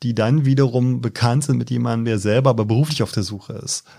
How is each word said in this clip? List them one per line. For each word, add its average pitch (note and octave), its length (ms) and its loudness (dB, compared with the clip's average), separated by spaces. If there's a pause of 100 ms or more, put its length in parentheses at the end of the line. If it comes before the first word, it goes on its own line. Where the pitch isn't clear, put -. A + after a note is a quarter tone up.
die A#2+ 140 -2
dann B2+ 300 2
wiederum B2+ 560 2
bekannt A#2+ 420 0
sind C3 140 0
mit A#2+ 120 -4
jemandem, A#2+ 360 -2
der A2 140 0
selber A#2 320 2
aber A2+ 120 0
beruflich B2 400 0
auf - 80 -4
der G#2+ 120 -2
Suche G2+ 300 -10
ist. - 300 -10 (160)